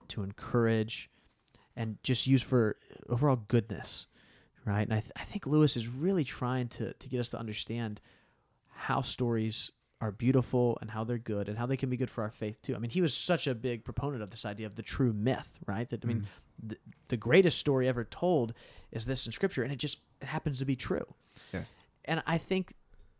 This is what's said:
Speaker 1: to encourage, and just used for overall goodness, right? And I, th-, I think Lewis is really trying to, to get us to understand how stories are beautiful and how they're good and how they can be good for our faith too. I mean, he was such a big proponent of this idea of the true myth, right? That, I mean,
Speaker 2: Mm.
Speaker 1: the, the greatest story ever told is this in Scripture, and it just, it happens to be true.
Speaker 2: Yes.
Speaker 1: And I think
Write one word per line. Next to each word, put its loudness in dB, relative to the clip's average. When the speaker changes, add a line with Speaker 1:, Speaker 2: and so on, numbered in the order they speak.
Speaker 1:
to -4
encourage, 0
and -4
just 0
used 6
for 4
overall 4
goodness, -2
right? 2
And 0
I, 2
th-, -10
I -10
think -8
Lewis 6
is -4
really 0
trying -2
to, -6
to -14
get -2
us -4
to -6
understand -6
how -2
stories -2
are -2
beautiful 2
and -10
how -4
they're -2
good -4
and -4
how -2
they 0
can -2
be 0
good -2
for -4
our -4
faith -6
too. -2
I -6
mean, -4
he 2
was 4
such 0
a 2
big -4
proponent -2
of -10
this -6
idea -4
of -8
the -10
true 2
myth, 0
right? -2
That, -6
I 0
mean, 0
Speaker 2:
Mm. -12
Speaker 1:
the, -8
the 0
greatest 6
story 4
ever 0
told 2
is -4
this -2
in -6
Scripture, 0
and -2
it -6
just, -4
it -10
happens -2
to 0
be 2
true. -2
Speaker 2:
Yes. -6
Speaker 1:
And 0
I 2
think -2